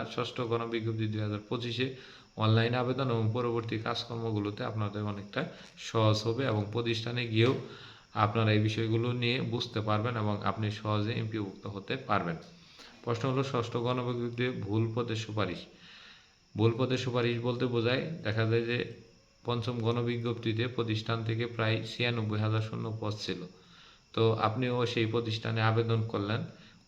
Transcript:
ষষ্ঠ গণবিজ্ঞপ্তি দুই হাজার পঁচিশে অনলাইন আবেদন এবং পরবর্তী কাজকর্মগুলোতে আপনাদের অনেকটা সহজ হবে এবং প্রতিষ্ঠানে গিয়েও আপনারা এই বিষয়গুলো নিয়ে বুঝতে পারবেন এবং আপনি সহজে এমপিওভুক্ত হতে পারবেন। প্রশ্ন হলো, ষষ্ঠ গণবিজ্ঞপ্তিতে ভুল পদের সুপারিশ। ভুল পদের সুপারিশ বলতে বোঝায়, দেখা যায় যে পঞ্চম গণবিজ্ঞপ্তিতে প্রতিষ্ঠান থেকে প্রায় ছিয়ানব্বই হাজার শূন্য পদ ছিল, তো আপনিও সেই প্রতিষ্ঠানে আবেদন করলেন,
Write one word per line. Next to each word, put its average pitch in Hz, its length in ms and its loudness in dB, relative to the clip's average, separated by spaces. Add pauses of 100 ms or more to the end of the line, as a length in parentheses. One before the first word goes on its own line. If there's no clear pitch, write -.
(140)
ষষ্ঠ 120 240 -4 (140)
গণবিজ্ঞপ্তি 113 600 -2
দুই 107 120 -2
হাজার 104 240 -2
পঁচিশে 120 380 -2 (560)
অনলাইন 113 380 6
আবেদন 127 320 0
এবং 113 120 2 (100)
পরবর্তী 117 400 0 (120)
কাজকর্মগুলোতে 113 840 -2
আপনাদের 104 320 -2 (100)
অনেকটা 101 300 -6 (480)
সহজ 110 280 4 (100)
হবে 117 240 0
এবং 107 100 0 (120)
প্রতিষ্ঠানে 117 480 -2 (120)
গিয়েও 113 200 6 (680)
আপনারা 110 320 4
এই 107 120 6
বিষয়গুলো 113 400 2 (140)
নিয়ে 120 160 2 (160)
বুঝতে 117 340 -2
পারবেন 107 260 2 (100)
এবং 104 120 2 (140)
আপনি 107 180 0 (120)
সহজে 107 320 0 (100)
এমপিওভুক্ত 107 420 -4 (120)
হতে 98 180 -6 (160)
পারবেন। 85 280 2 (680)
প্রশ্ন 120 280 0
হলো, 135 200 2
ষষ্ঠ 117 220 -2 (120)
গণবিজ্ঞপ্তিতে 123 600 -2 (180)
ভুল 107 180 2 (100)
পদের 113 320 -2
সুপারিশ। 98 360 -2 (920)
ভুল 110 240 6
পদের 127 260 2
সুপারিশ 120 300 2 (120)
বলতে 123 180 0 (100)
বোঝায়, 120 280 2 (220)
দেখা 110 240 2
যায় 117 220 4
যে 120 60 2 (640)
পঞ্চম 120 320 -2 (100)
গণবিজ্ঞপ্তিতে 117 800 0 (120)
প্রতিষ্ঠান 110 420 0 (100)
থেকে 113 160 0 (120)
প্রায় 110 220 2 (140)
ছিয়ানব্বই 113 540 0
হাজার 110 220 2
শূন্য 117 180 -4 (160)
পদ 104 120 -2 (120)
ছিল, 87 160 -4 (720)
তো 110 80 4 (240)
আপনিও 123 300 0 (160)
সেই 113 200 4
প্রতিষ্ঠানে 113 460 0 (100)
আবেদন 113 300 4 (120)
করলেন, 107 300 0 (460)